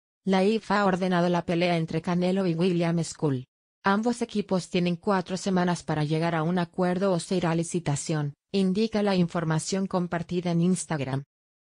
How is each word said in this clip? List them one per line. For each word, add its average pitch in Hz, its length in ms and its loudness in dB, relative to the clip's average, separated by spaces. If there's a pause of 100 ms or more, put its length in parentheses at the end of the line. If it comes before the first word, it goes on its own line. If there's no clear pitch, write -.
(240)
La 190 200 2
ifa 208 360 2
ha 202 60 2
ordenado 180 440 2
la 175 160 0
pelea 175 320 0
entre 160 240 -2
Canelo 180 460 0
y 165 80 0
William 170 480 0
Skull. 135 420 -2 (380)
Ambos 220 400 0
equipos 196 460 -2
tienen 175 260 0
cuatro 185 420 -2
semanas 180 460 0
para 151 200 -2
llegar 160 300 0
a 160 80 0
un 175 160 0
acuerdo 180 540 0
o 170 80 2
se 190 160 -4
irá 170 160 0
a 165 40 0
licitación, 156 800 -2 (180)
indica 202 520 0
la 196 120 2
información 170 680 0
compartida 175 640 -4
en 170 120 2
Instagram. 143 600 -2 (520)